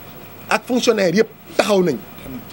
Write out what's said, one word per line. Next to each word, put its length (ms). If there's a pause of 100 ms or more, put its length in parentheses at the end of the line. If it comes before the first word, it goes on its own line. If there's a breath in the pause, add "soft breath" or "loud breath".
(500)
ak 160
fonctionnaire 560
yëpp 80 (280)
taxaw 260
nañ 140 (560)